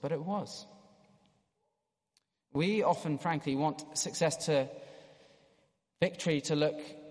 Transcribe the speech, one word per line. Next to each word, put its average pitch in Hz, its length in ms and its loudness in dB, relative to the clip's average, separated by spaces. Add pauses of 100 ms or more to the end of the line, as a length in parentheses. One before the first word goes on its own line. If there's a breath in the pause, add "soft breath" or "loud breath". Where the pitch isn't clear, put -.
but 151 120 -4
it 147 80 -2
was. 185 440 -6 (1900)
We 190 300 4
often, 156 340 2
frankly, 143 400 0
want 147 260 0 (140)
success - 480 0
to, 139 240 4 (1300 loud breath)
victory 175 400 2
to 156 140 0
look, 151 240 2 (320)